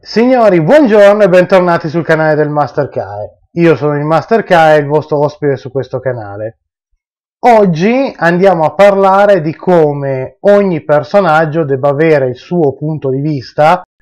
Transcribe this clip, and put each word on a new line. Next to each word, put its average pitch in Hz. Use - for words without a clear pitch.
Signori, 226
buongiorno 208
e 196
bentornati 180
sul 160
canale 156
del 147
Master 143
Kae. 104
Io 170
sono 147
il 147
Master 170
Kae, 156
il 143
vostro 147
ospite 143
su 123
questo 131
canale. 110
Oggi 220
andiamo 175
a 147
parlare 196
di 151
come 143
ogni 196
personaggio 156
debba 135
avere 143
il 123
suo 156
punto 151
di 135
vista 151